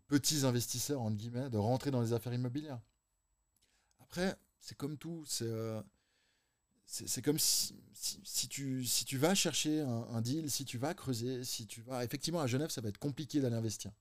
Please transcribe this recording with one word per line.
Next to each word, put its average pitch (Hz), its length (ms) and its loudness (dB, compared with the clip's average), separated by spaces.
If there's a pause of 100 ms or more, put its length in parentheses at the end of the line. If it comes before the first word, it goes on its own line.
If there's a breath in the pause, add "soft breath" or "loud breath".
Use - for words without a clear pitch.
petits 143 380 4
investisseurs, 123 560 2
entre 110 160 0
guillemets, 120 320 -4
de 113 80 0
rentrer 123 340 4
dans 123 100 4
les 113 120 2
affaires 117 200 0
immobilières. 127 480 -4 (1200)
Après, 175 360 -2 (240)
c'est - 160 -16
comme 143 220 -4
tout, 165 280 -8
c'est, - 220 -4
euh, 113 340 -4 (1040)
c'est, - 220 -8
c'est - 140 -2
comme 147 180 2
si, - 360 2 (180)
si, - 300 -6
si - 240 -2
tu, 131 380 -2
si - 200 0
tu 135 120 -4
vas 160 180 6
chercher 151 460 2
un, 117 300 -2
un 117 100 0
deal, 143 280 0
si 135 160 -2
tu - 120 -6
vas 143 160 0
creuser, 127 500 -2
si 120 240 -6
tu - 140 -14
vas, 123 220 -4
effectivement, 156 380 0
à 135 60 4
Genève, 135 220 2
ça - 120 -4
va 110 80 -2
être 98 80 -4
compliqué 147 420 0
d'aller 120 160 4
investir. 110 460 -2